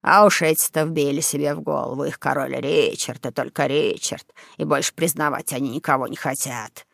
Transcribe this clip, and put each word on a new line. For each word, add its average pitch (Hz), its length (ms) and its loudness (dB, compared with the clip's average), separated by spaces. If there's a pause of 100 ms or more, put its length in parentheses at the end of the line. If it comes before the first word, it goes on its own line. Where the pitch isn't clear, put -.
А 202 220 8
уж - 180 6
эти-то 160 420 0
вбили 151 360 0
себе 147 340 -2
в 156 60 -8
голову, 139 440 -4
их 139 140 -6
король 135 380 -2
Ричард 131 720 0
и 123 40 -4
только 139 360 -2
Ричард, 135 600 -2 (300)
и 156 80 -4
больше 147 300 0
признавать 151 580 -2
они 135 180 -4
никого 135 380 0
не 135 80 -10
хотят. 131 760 -8